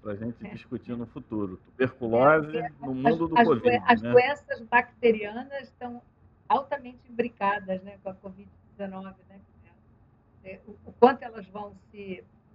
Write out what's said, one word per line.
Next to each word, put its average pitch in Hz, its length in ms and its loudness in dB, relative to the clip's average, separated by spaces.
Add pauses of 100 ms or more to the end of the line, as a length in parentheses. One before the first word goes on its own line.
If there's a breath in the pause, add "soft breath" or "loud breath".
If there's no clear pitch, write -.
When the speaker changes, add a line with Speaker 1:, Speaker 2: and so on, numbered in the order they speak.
Speaker 1:
pra 104 140 -8
gente 113 300 -10
Speaker 2:
É. 95 40 -12
Speaker 1:
discutir 117 460 -12
no 117 100 -10
futuro. 104 600 -8
Tuberculose 131 920 2
Speaker 2:
É, 160 40 -4
é, 147 180 -8
Speaker 1:
no 135 120 -8
Speaker 2:
as, 131 40 -4
Speaker 1:
mundo 165 320 2
do 165 100 0
Speaker 2:
as 233 80 8
Speaker 1:
covid, 156 240 2
Speaker 2:
doen-, 240 160 0
as 240 160 4
Speaker 1:
né? 120 100 -4
Speaker 2:
doenças 254 500 4
bacterianas 240 1000 -2
estão 240 380 -14 (460)
altamente 254 520 -2 (100)
imbricadas, 202 720 -4
né, 196 180 -18
com 196 80 -12
a 190 40 -12
covid 190 360 -20 (220)
dezenove, 190 460 -12 (120)
né? 196 100 -20 (1080)
É, 190 200 -16
o, 208 60 -20 (140)
o 220 80 -18
quanto 254 300 6
elas 226 240 -14
vão 208 260 -14 (180)
se 190 320 -12 (320)